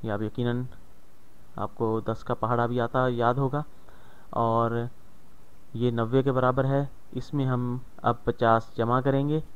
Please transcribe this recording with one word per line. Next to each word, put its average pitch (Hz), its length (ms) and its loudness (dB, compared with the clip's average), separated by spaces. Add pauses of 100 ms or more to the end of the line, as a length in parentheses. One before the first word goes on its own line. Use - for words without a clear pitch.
ये 113 60 -4
आप 104 120 -2
यकीनन, 120 440 0 (920)
आपको 110 420 0
दस 110 220 -4
का 123 120 0
पहाड़ा 120 320 2
भी 120 120 2
आता 127 300 2
याद 120 300 2
होगा, 139 260 0 (680)
और 117 560 2 (880)
ये 120 140 4
नब्बे 117 320 2
के 135 100 2
बराबर 127 340 4
है। 139 240 2 (240)
इसमें 139 300 0
हम 123 360 0 (240)
अब 117 220 2
पचास 113 500 4
जमा 117 240 4
करेंगे। 143 420 2 (120)